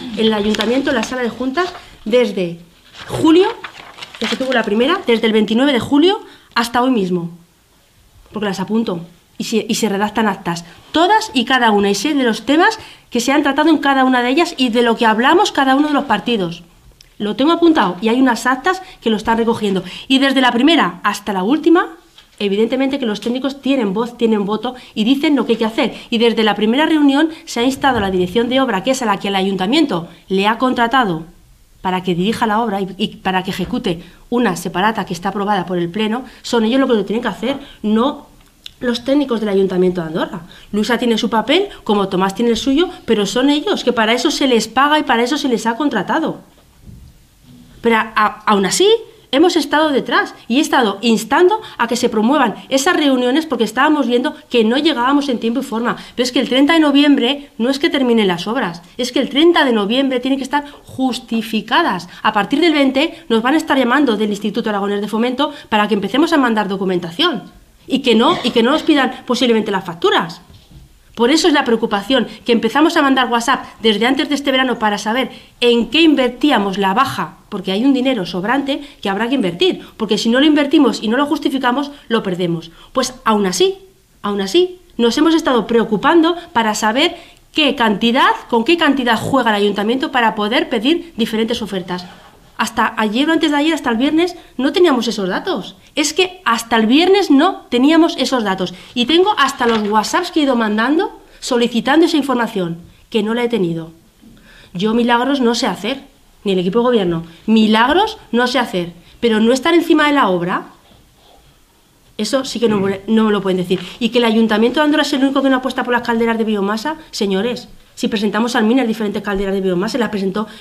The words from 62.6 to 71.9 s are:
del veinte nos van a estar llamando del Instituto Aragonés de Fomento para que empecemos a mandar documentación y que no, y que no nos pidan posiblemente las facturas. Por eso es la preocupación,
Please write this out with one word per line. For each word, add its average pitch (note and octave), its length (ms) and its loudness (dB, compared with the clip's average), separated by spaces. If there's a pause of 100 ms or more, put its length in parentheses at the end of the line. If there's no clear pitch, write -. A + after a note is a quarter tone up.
del E4 120 4
veinte C#4 540 0
nos A3 140 2
van C4 140 0
a - 20 2
estar D#4 180 -2
llamando B3 420 2
del G#3+ 120 -2
Instituto G#3+ 400 -4
Aragonés G3+ 320 -4
de G#3 60 -6
Fomento B3 440 -2 (160)
para G#3 200 0
que G#3+ 80 0
empecemos B3+ 360 0
a D#4+ 60 4
mandar A3+ 300 2
documentación F#3+ 880 -4 (320)
y C4+ 100 0
que A#3 160 2
no, A#3+ 280 4
y A#3 80 -2
que A3+ 120 2
no B3+ 80 2
nos D#4 120 0
pidan C#4+ 420 0
posiblemente A3+ 460 0
las F#3 140 -4
facturas. F3+ 560 -2 (760)
Por A#3+ 160 2
eso D#4+ 160 2
es D4 60 4
la C#4+ 100 2
preocupación, A3 640 -2 (180)